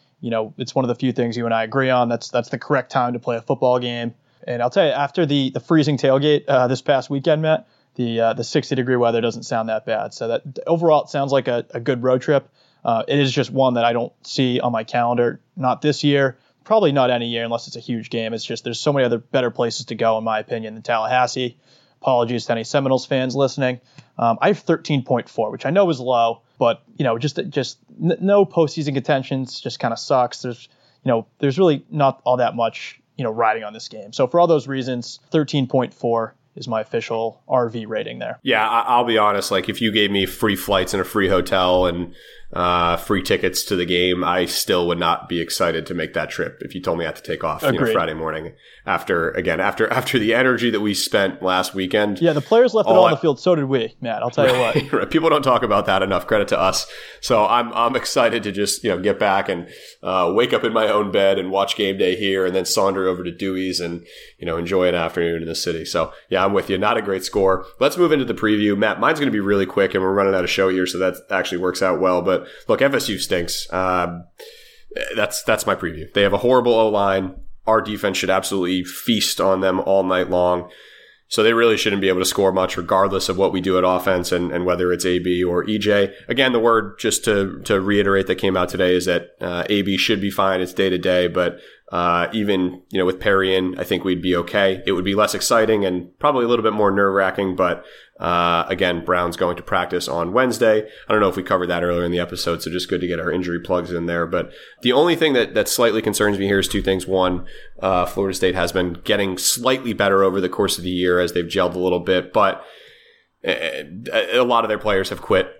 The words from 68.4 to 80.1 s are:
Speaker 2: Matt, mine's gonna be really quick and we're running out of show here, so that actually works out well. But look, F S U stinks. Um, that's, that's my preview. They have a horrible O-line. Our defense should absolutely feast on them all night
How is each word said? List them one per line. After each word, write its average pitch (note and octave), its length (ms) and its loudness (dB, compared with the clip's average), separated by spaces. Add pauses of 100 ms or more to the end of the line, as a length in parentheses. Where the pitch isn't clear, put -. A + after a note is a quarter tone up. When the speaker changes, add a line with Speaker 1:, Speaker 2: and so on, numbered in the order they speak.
Speaker 2:
Matt, G#2 220 0
mine's D3 200 2
gonna C3+ 120 0
be G#2+ 80 0
really G2 260 2
quick F#2+ 280 2
and F#2+ 100 0
we're F#2+ 100 2
running G2 220 2
out F2+ 80 2
of F2 60 -2
show F#2+ 200 2
here, F#2 180 2
so F2+ 120 -6
that F#2 160 0 (140)
actually F#2 280 -2
works F2+ 240 -2
out F2+ 180 2
well. F2+ 220 2
But F2+ 260 0 (200)
look, A2 140 2
F C#3 120 4
S A2+ 160 -2
U G2 80 -4
stinks. - 560 -4
Um, F2 520 -2 (920)
that's, G#2 280 -2
that's A2 220 0
my G2 100 0
preview. E2 380 -8
They G2+ 80 2
have G2 120 4
a G2+ 40 4
horrible B2 360 4
O-line. G2+ 640 2 (300)
Our A2 160 4
defense G2+ 360 -2
should F#2 120 -2
absolutely F#2 540 0
feast - 580 -2
on F#2+ 200 2
them F#2+ 180 2
all G2 240 2
night F#2 260 0